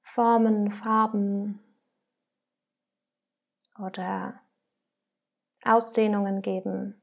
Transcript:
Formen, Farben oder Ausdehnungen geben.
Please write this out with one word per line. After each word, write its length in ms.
Formen, 680
Farben 880
oder 600
Ausdehnungen 720
geben. 640